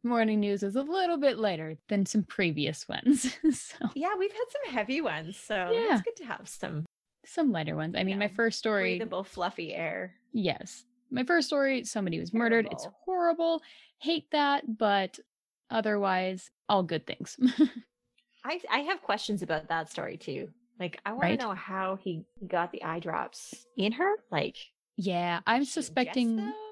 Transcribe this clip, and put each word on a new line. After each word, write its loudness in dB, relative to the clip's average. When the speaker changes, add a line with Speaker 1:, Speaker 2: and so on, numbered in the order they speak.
Speaker 1:
morning 4
news 2
was -2
a 2
little 2
bit 4
lighter -2
than 4
some 0
previous 0
ones. 2
<laughs> 6
So -8
Speaker 2:
Yeah, -2
we've 0
had -2
some -6
heavy 0
ones, -4
so -2
Speaker 1:
Yeah. 4
Speaker 2:
it's 2
good -6
to -16
have -10
some, -6
Speaker 1:
Some 2
lighter -2
ones. -4
I 0
Speaker 2:
you 2
Speaker 1:
mean, 0
my 0
Speaker 2:
know, -4
Speaker 1:
first 2
story 0
Speaker 2:
breathable, -4
fluffy -6
air. -6
Speaker 1:
Yes. -2
My 0
first 2
story, 2
somebody -2
was -4
murdered. 4
It's -10
Speaker 2:
Terrible. -14
Speaker 1:
horrible. 2
Hate -2
that, 2
but 2
otherwise, 2
all 6
good -2
things. -8
<laughs> 0
Speaker 2:
I, -4
I 4
have -2
questions 0
about -2
that -2
story, -6
too. -8
Like, -6
I -4
wanna -6
Speaker 1:
Right? 2
Speaker 2:
know -4
how -4
he -6
got 0
the -10
eye -4
drops -6
in 2
her. 0
Like, -2
Speaker 1:
Yeah, 0
Speaker 2:
did -4
Speaker 1:
I'm 4
Speaker 2:
she -4
ingest -10
Speaker 1:
suspecting 0
Speaker 2:
them? -4